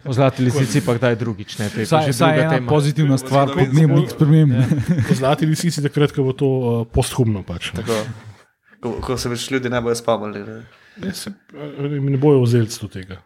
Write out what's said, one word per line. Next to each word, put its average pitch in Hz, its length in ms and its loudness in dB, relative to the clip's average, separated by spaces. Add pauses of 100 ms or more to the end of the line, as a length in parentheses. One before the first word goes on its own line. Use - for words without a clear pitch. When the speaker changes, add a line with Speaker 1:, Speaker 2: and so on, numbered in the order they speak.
Speaker 1:
O 139 120 -8
Zlati 131 300 2
lisici 127 380 2
pa 123 140 0
kdaj 120 220 0
drugič, 107 420 -8
ne, 104 100 -4
to - 80 -8
je 113 80 -2
pa 165 140 2
Speaker 2:
Vsaj, 156 40 2
Speaker 1:
že 143 100 0
Speaker 2:
vsaj 160 180 2
Speaker 1:
druga 156 120 2
Speaker 2:
ena 160 120 0
Speaker 1:
tema. 123 140 -2
Speaker 2:
pozitivna 143 480 2
stvar 139 300 2
Speaker 3:
Zgodovina. 139 220 0
Speaker 2:
podnebnih 143 400 4
sprememb. 156 440 4
Speaker 4:
Ja. 123 120 4 (380)
O - 120 2
Zlati 135 300 0
lisici 156 360 0
takrat, 143 300 0
ko 143 120 -2
bo 131 100 0
to, 135 160 -2
eh, 120 400 0
posthumno 113 540 0
pač, - 280 -10
ne. 113 120 -8
Speaker 3:
Tako. 113 180 -2 (800)
Ko, 120 100 -8 (140)
ko 127 120 -4
se 120 140 -6
več 117 180 -6
ljudi 127 220 -4
ne 123 100 -2
bojo 117 160 -2
spomnili, 104 480 -4
ne. 110 160 -14 (380)
Speaker 4:
Ne, 185 160 -8
se, - 180 -12 (200)
eh, 143 500 -8
ne 139 160 0
bojo 139 240 6
vzeli 120 260 4
do 104 220 -10
tega. 92 380 -14